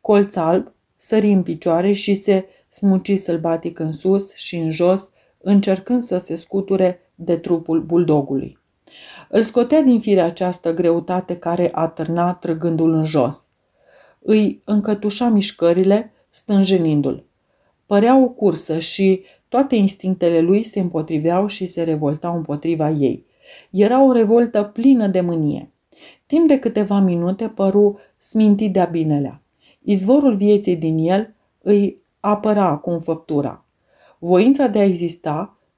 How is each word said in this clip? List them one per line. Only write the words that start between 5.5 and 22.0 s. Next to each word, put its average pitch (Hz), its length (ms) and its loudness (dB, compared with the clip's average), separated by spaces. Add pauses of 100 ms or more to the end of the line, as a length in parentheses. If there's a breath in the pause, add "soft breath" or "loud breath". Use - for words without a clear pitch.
să 185 160 -4
se 165 180 -6
scuture 190 640 -2 (160)
de 170 220 -4
trupul 165 440 -2
buldogului. 151 760 -2 (720 loud breath)
Îl 220 140 2
scotea 240 380 0
din 247 180 4
fire 196 220 2
această 170 520 -4
greutate 170 640 -2
care 175 360 -2
atârna, 165 600 -2
trăgându-l 160 600 -2
în 156 120 0
jos. 151 420 -2 (720 soft breath)
Îi 214 440 0
încătușa 208 680 -2
mișcările, 196 840 0 (160 soft breath)
stânjenindu-l. 175 960 0 (600)
Părea 226 320 4
o 254 120 4
cursă 165 500 -2
și 190 440 0 (260 loud breath)
toate 262 260 0
instinctele 185 640 0
lui 190 240 2
se - 160 -6
împotriveau 170 680 -2
și 196 180 -8
se 170 180 -6
revoltau 156 520 -4